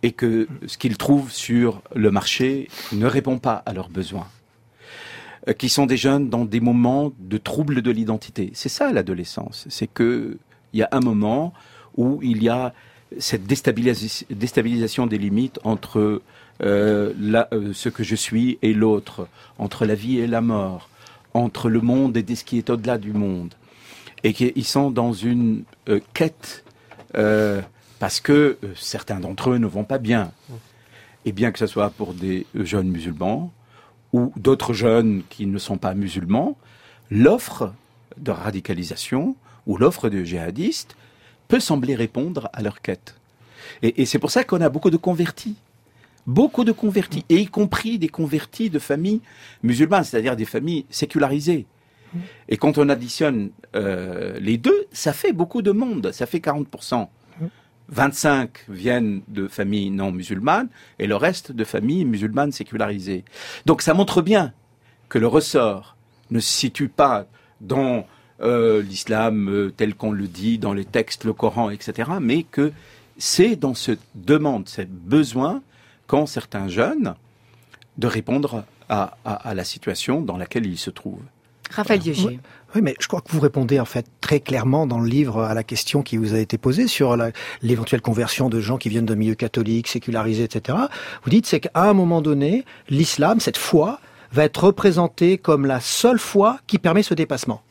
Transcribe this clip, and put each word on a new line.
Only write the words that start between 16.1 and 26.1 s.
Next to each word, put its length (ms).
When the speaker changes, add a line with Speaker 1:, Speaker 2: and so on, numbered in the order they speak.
Speaker 1:
euh, 580
la, 320
euh, 220
ce 160
que 140
je 120
suis 460
et 120
l'autre, 540
entre 280
la 100
vie 240
et 80
la 120
mort, 480
entre 340
le 100
monde 380
et 180
ce 80
qui 140
est 140
au-delà 260
du 160
monde, 400
et 100
qu'ils 320
sont 240
dans 240
une, 500
euh, 120